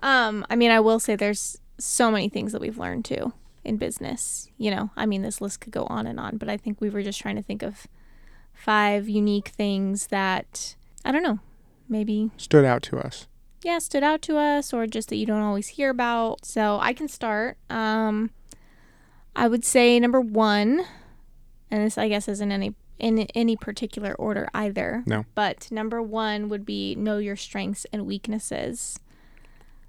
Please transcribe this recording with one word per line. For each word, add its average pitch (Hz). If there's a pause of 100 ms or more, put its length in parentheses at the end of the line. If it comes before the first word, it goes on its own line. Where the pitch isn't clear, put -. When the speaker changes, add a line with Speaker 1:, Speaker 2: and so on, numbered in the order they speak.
Speaker 1:
Um, 233
I 233
mean, 233
I 226
will 226
say 220
there's 208 (180)
so -
many 202
things 214
that -
we've 220
learned 90
too - (320)
in 220
business. -
You 214
know, 202
I 220
mean, 196
this 208
list 202
could 220
go -
on 220
and 233
on, -
but 214
I 208
think 214
we 208
were 202
just 202
trying 202
to 214
think 208
of 214 (680)
five 208
unique 208
things 196
that, - (300)
I 247
don't 311
know, 226 (500)
maybe 214
Speaker 2:
Stood -
out 120
to -
us. 131 (340)
Speaker 1:
Yeah, 339
stood 294
out 302
to 311
us, 294
or 226
just 220
that 220
you 214
don't 214
always 208
hear 277
about. 233
So 208
I -
can 302
start. 220 (140)
Um, 220 (1080)
I 240
would 233
say 240
number 240
one, 220 (840)
and 214
this, 220
I 220
guess, 208
isn't 202
any, 196 (240)
in 226 (160)
any 226
particular 208
order 208
either. 208
Speaker 2:
No. 214 (100)
Speaker 1:
But -
number 220
one 214
would 208
be 196
know 208
your 202
strengths 202
and 202
weaknesses. - (920)